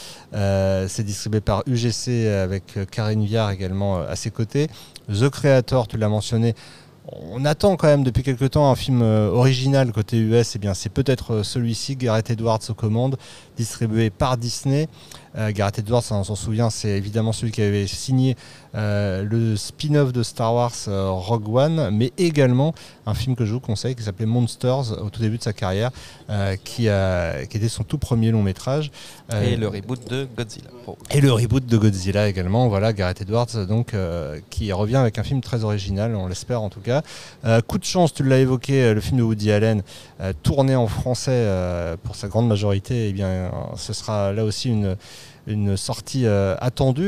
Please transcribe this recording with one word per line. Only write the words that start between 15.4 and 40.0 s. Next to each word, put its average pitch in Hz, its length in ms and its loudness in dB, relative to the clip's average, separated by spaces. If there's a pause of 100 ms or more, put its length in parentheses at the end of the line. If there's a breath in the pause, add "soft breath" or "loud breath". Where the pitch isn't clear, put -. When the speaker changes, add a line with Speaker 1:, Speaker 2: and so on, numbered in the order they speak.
Speaker 1:
Gareth 101 280 0
Edwards, 113 320 0
on 101 100 0
s'en 98 140 -4
souvient, 113 340 0
c'est 107 200 -4
évidemment 104 420 -2
celui 117 180 -4
qui 107 100 -4
avait 101 280 2
signé, 131 480 0 (400 loud breath)
euh, 101 480 -2
le 110 320 0
spin-off 147 560 0
de 123 100 0
Star 113 320 0
Wars, 120 180 2 (140)
euh, 98 240 -2
Rogue 104 420 -2
One, 151 380 2
mais 107 280 2
également 147 540 4 (320 loud breath)
un 107 100 -2
film 123 200 -2
que 120 100 0
je 104 80 0
vous 120 60 -2
conseille 123 380 -4
qui 113 80 -10
s'appelait 107 220 -4
Monsters 123 760 0
au 101 80 -4
tout 110 100 -8
début 110 180 0
de - 40 -12
sa 110 100 -2
carrière, 101 380 -2 (400 loud breath)
euh, 98 320 -2
qui - 260 -2
a, 90 580 0
qui - 100 -8
était 110 120 0
son - 140 -4
tout 147 160 -4
premier 113 320 2
long 110 140 2
métrage. 139 480 -2 (400 loud breath)
Euh, 104 100 -2
Speaker 2:
Et 120 140 2
le 113 100 -2
reboot 104 420 -8
de 131 280 -4
Godzilla. 117 320 -10 (180)
Bon. - 100 -12 (140)
Speaker 1:
Et 143 100 4
le 139 120 8
reboot 120 340 2
de 117 120 4
Godzilla 101 500 2
également, 98 400 2
voilà, 104 240 2
Gareth 92 280 -2
Edwards, 110 460 -2
donc, 110 260 -2
euh, 85 460 -4 (120)
qui 104 220 -4
revient 107 240 0
avec 120 220 2
un 113 60 -4
film 135 160 -2
très 117 240 -4
original, 104 500 -2
on 95 140 -4
l'espère 110 340 -4
en 101 80 -4
tout - 100 -14
cas. 120 220 0 (420 loud breath)
Euh, 113 160 4
coup - 180 -2
de 185 60 -6
chance, 175 300 2
tu - 80 -2
l'as 131 160 4
évoqué, 131 460 2
euh, 113 100 6
le 107 60 2
film 92 180 0
de 120 60 4
Woody 107 260 2
Allen, 107 320 4 (380 loud breath)